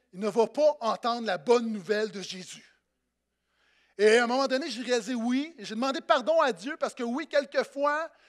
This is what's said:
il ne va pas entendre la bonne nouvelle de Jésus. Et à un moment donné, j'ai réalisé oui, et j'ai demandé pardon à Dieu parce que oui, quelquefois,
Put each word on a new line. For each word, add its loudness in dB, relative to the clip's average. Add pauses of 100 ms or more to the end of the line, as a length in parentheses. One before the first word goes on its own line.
(120)
il -14
ne -2
va 4
pas 2
entendre -2
la 0
bonne 2
nouvelle -2
de -12
Jésus. -16 (1300)
Et 8
à 6
un 0
moment 0
donné, -2
j'ai -10
réalisé -2
oui, -2
et -14
j'ai -10
demandé -2
pardon 2
à 4
Dieu -10
parce -4
que -10
oui, -4
quelquefois, -2 (180)